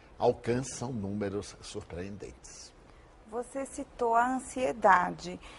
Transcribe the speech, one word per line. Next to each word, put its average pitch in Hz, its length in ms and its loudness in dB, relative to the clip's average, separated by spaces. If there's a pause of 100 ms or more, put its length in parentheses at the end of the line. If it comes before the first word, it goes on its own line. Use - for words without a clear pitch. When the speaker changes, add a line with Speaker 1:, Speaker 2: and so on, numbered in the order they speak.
(180)
Speaker 1:
alcançam 123 760 0
números 101 640 -4
surpreendentes. - 1120 -12 (580)
Speaker 2:
Você 247 360 -6
citou 247 480 -2
a 247 220 6
ansiedade 185 1040 4 (200)